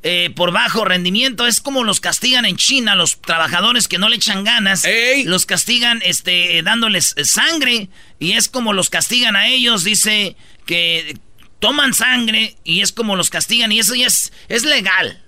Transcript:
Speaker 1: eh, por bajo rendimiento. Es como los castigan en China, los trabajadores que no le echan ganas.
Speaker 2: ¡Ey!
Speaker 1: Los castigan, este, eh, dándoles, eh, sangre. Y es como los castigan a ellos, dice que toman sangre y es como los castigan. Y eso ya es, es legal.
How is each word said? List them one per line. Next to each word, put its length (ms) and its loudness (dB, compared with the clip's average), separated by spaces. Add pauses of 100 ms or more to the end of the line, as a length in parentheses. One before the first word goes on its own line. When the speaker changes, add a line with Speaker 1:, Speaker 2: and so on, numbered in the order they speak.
Speaker 1:
eh, 320 0
por 160 0
bajo 340 0
rendimiento. 600 0
Es 140 0
como 240 -2
los 160 0
castigan 440 0
en 120 0
China, 400 2
los 260 0
trabajadores 640 0
que 100 -6
no 120 0
le 80 2
echan 260 -2
ganas. 420 2
Speaker 2:
¡Ey! 380 2
Speaker 1:
Los 240 0
castigan, 580 0
este, 540 0
eh, 60 0
dándoles, 520 0
eh, 80 -4
sangre. 640 0 (300)
Y 140 -2
es 160 0
como 240 -2
los 180 0
castigan 460 0
a 100 2
ellos, 380 2
dice 500 0 (320)
que 500 -2 (440)
toman 340 2
sangre 680 0
y 160 -2
es 100 0
como 240 -2
los 160 0
castigan. 400 0
Y 80 2
eso 160 0
ya 140 0
es, 240 -2 (160)
es 160 -2
legal. 640 0